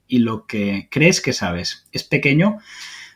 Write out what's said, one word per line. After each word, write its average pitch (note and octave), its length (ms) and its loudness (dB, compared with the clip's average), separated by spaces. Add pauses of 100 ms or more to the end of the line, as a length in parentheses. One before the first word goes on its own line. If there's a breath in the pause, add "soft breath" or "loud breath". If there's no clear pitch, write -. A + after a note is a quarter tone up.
y B2 120 2
lo A2 260 0
que G2+ 460 -4
crees E3+ 300 4
que B2+ 120 -2
sabes F2 580 -6
es - 120 -8
pequeño, D3+ 540 2 (580 loud breath)